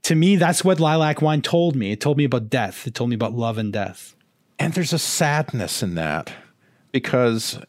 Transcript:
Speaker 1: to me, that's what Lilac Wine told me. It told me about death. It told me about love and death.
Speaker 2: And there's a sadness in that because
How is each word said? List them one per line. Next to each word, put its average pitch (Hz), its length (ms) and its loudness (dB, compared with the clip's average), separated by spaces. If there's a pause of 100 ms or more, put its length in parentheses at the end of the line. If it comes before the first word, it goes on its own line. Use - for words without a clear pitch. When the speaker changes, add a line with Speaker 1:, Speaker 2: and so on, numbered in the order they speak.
Speaker 1:
to 170 100 2
me, 180 220 6
that's 175 280 2
what 180 160 4
Lilac 156 400 2
Wine 151 220 2
told 170 340 2
me. 104 160 -2
It 107 80 -6
told 143 160 2
me 147 80 2
about 120 240 0
death. 110 380 -4
It 120 80 -8
told 120 160 -2
me 120 40 0
about 113 200 -2
love 117 240 -2
and 107 160 -4
death. 98 420 -8 (420)
Speaker 2:
And 160 140 -2
there's 170 220 -2
a 160 40 0
sadness 143 840 -2
in 87 140 -4
that 80 360 -4 (580)
because 120 680 0 (100)